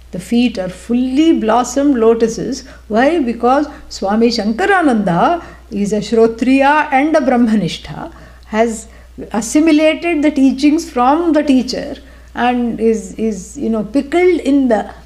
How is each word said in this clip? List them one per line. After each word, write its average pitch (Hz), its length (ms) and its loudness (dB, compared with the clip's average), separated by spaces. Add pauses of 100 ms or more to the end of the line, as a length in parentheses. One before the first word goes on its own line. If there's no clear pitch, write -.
(120)
the 185 80 -10
feet 233 380 0
are 185 100 -6
fully 262 680 0
blossomed 247 580 0
lotuses. 226 720 0 (220)
Why? 269 320 2
Because 240 460 0 (220)
Swami 214 400 0
Shankarananda 233 1160 0 (260)
is 202 220 -4
a 214 80 0
Shrotriya 262 920 2
and 294 240 2
a 311 40 2
Brahmanishtha, 226 920 -2 (340)
has 220 420 -2 (440)
assimilated 311 880 2
the 302 80 2
teachings 285 600 2
from 302 420 2
the 294 100 4
teacher 254 540 -2 (380)
and 240 460 -2
is, 214 340 -2
is, 214 420 -8
you 220 120 -6
know, 220 160 -2
pickled 339 560 0
in 277 280 2
the 208 240 -2 (140)